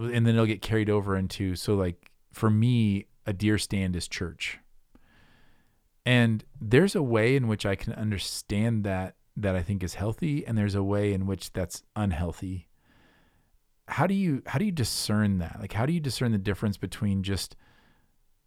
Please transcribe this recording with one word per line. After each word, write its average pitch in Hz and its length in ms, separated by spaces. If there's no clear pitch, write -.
and 117 160
then 113 100
they'll 113 120
get 104 160
carried 107 260
over 101 260
into, 95 400
so, 104 200
like, 92 340
for - 180
me, 107 560
a 104 60
deer 104 260
stand 95 360
is 82 120
church. - 500
And 117 400
there's 139 360
a 170 80
way 117 320
in 127 120
which 107 200
I 98 80
can - 180
understand 107 920
that, 95 320
that 98 180
I 90 60
think 92 220
is 87 100
healthy, 143 540
and 113 100
there's 104 160
a 101 80
way 101 320
in 95 140
which - 260
that's - 300
unhealthy. 92 720
How 151 200
do 196 80
you, 175 320
how 135 100
do 202 80
you 208 60
discern 104 680
that? 85 200
Like, 107 140
how 110 120
do 160 80
you 175 60
discern 127 320
the 107 80
difference 101 380
between 98 440
just 95 340